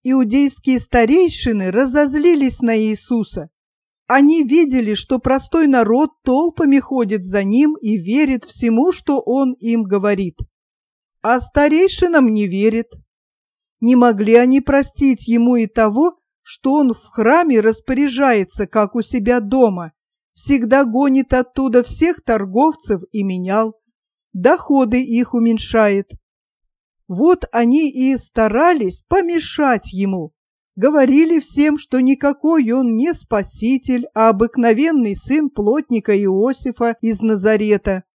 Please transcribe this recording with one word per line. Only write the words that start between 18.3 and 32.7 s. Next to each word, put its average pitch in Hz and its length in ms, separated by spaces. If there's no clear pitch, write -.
как 208 300
у 226 80
себя 247 380
дома, 196 500
всегда 262 520
гонит 262 480
оттуда 254 500
всех 330 400
торговцев 214 880
и 214 100
менял, 196 540
доходы 254 680
их 240 320
уменьшает. 220 720
Вот 302 440
они 254 400
и 254 260
старались 233 880
помешать 320 840
ему. 185 400
Говорили 302 640
всем, 302 380
что 254 220
никакой 277 720